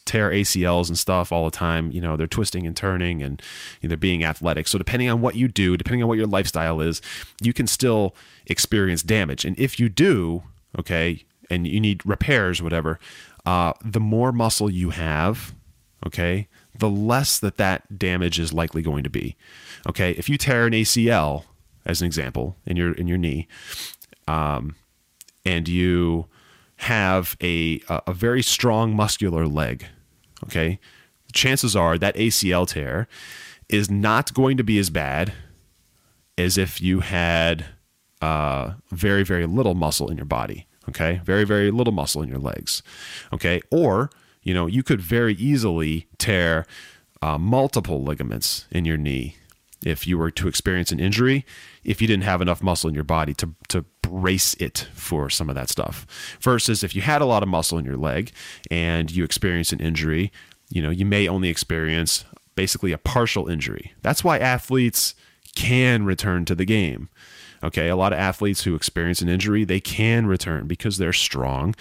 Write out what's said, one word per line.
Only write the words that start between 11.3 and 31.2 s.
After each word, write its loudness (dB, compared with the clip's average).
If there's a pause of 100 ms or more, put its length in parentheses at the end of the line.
and 0
you 0
need 2
repairs, 2
whatever, 0 (460)
uh, 2 (120)
the -2
more 2
muscle 2
you 0
have, -2 (520)
okay, -2 (300)
the 2
less 0
that -2
that 0
damage 0
is -2
likely -2
going -2
to -6
be. -6 (520)
Okay, 0
if -4
you 0
tear 2
an 2
A 4
C 4
L, 2 (400)
as -2
an 2
example, -4
in -4
your, 2
in -4
your 0
knee, -2 (800)
um, -2 (720)
and 0
you 2 (540)
have 0
a, 0
a, -2
a -2
very 0
strong 2
muscular 0
leg, -2 (580)
okay, -2 (540)